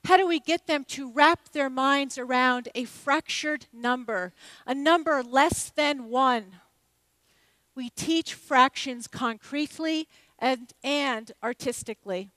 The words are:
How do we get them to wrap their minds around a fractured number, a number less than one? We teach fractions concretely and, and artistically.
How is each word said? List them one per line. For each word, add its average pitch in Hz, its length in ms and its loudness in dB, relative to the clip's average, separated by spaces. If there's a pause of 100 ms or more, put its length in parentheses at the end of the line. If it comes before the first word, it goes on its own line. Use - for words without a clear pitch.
How 370 120 6
do 381 100 4
we 339 140 0
get - 260 -2
them 294 220 -2
to 269 220 -10
wrap 294 400 4
their 277 200 -2
minds 269 480 0
around 254 560 0
a 247 100 -4
fractured 302 880 -4
number, 233 600 -4 (340)
a 262 80 -2
number 302 480 2
less 269 480 2
than 285 400 -2
one? 240 460 2 (1200)
We 247 140 -8
teach - 440 -2
fractions 254 720 2
concretely 294 1000 -4 (300)
and, 247 340 -2 (100)
and 269 480 -4 (120)
artistically. 208 960 -8